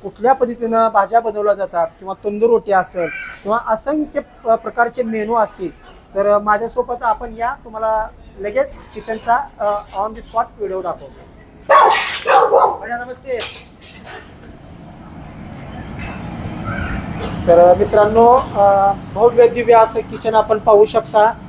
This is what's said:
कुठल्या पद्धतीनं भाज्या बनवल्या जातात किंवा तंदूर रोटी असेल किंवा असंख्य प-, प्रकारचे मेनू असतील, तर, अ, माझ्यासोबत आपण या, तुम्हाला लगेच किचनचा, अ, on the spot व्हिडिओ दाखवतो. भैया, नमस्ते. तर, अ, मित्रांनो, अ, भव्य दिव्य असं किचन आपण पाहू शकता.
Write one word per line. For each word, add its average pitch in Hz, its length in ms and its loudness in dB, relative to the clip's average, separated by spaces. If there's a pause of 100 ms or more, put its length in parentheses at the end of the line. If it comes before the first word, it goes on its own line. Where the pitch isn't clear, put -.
कुठल्या 208 300 -2
पद्धतीनं 226 560 0
भाज्या 214 320 2
बनवल्या 208 340 0
जातात 190 320 -4 (120)
किंवा 190 160 -10 (100)
तंदूर 208 260 0
रोटी 226 220 0
असेल 175 360 0 (340)
किंवा 214 240 -2
असंख्य 285 540 -2
प-, - 300 -8
प्रकारचे 233 520 0
मेनू 220 320 -4
असतील, 202 460 -4 (340)
तर, 196 120 0
अ, 208 120 4
माझ्यासोबत 233 640 -2
आपण 226 360 -2
या, 240 160 -4 (100)
तुम्हाला 220 440 -4 (300)
लगेच 208 340 -2 (220)
किचनचा, 220 420 -2 (220)
अ, 208 60 -4 (380)
on 220 80 -4
the 220 100 -14
spot 226 240 -4 (140)
व्हिडिओ 190 240 -6
दाखवतो. 143 420 -12 (1600)
भैया, 233 160 -8
नमस्ते. 247 420 -10 (4000)
तर, 170 120 6
अ, 175 160 8
मित्रांनो, 220 680 4 (160)
अ, 196 360 4 (220)
भव्य 233 340 4
दिव्य 233 260 2
असं 226 260 4
किचन 220 340 -6
आपण 214 240 2
पाहू 208 260 6
शकता. 220 500 2 (140)